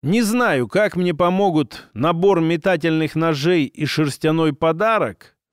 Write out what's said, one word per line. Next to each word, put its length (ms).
Не 200
знаю, 460
как 280
мне 180
помогут 800
набор 460
метательных 760
ножей 520
и 200
шерстяной 640
подарок, 840